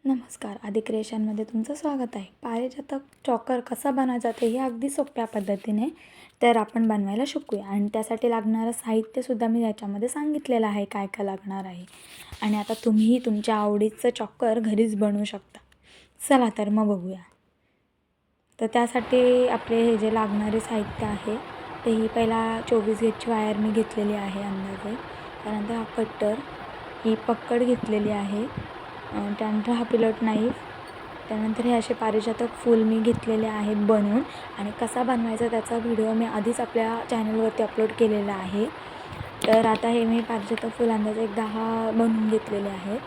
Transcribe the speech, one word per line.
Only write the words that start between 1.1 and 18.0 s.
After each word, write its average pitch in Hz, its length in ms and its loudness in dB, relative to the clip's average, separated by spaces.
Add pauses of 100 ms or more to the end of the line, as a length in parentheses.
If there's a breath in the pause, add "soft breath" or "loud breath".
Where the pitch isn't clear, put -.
तुमचं 220 280 -4
स्वागत 277 420 -4
आहे. 202 100 -8 (180)
पारिजातक 262 840 -6
चॉकर 247 320 0
कसा 254 320 -4
बनवायचा 247 400 0
ते 233 160 0
हे 226 100 2
अगदी 262 320 -2
सोप्या 277 360 -2
पद्धतीने 208 640 -2 (540 loud breath)
तर 240 160 6
आपण 226 300 2
बनवायला 208 400 0
शिकूया. 220 380 -6
आणि 202 280 0
त्यासाठी 226 360 0
लागणारं 226 420 0
साहित्यसुद्धा 226 760 -2
मी 233 140 2
याच्यामध्ये 214 460 -2
सांगितलेलं 294 600 0
आहे, 208 180 0
काय 196 220 -4
काय 196 180 -6
लागणार 190 400 -6
आहे. 180 200 -14 (560 loud breath)
आणि 208 160 2
आता 208 160 -2 (120)
तुम्हीही 226 400 6
तुमच्या 214 300 0
आवडीचं 214 540 2
चॉकर 226 500 0
घरीच 214 360 2
बनवू 208 280 2
शकता. - 340 -10 (720 soft breath)
चला 254 280 6
तर 208 120 0
मग 214 180 4
बघूया. 185 340 -2 (1400)